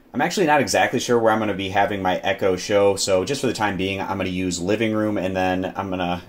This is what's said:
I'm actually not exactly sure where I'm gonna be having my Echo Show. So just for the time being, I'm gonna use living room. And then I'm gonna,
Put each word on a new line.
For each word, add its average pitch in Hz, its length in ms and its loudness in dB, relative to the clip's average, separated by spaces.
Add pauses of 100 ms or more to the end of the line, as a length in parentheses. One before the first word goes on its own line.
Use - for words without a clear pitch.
(140)
I'm 131 80 -2
actually 170 240 0
not 147 160 4
exactly 104 400 0
sure 120 180 2
where 113 140 4
I'm 113 60 0
gonna 104 140 0
be 95 160 -4
having 101 320 0
my 92 180 0
Echo 95 360 0
Show. 101 400 2
So 95 300 0
just - 160 -4
for 135 60 0
the 107 60 0
time 101 220 -2
being, 95 240 -2
I'm 95 160 -6
gonna 95 140 -2
use 90 320 -2
living 107 320 0
room. 107 240 0
And 95 180 -2
then 92 400 -2
I'm 98 140 -6
gonna, 90 400 -4